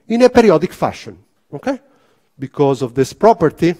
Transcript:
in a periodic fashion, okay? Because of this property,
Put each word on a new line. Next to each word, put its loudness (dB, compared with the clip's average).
in -2
a 4
periodic 2
fashion, -10
okay? -8
Because -2
of -8
this -4
property, 0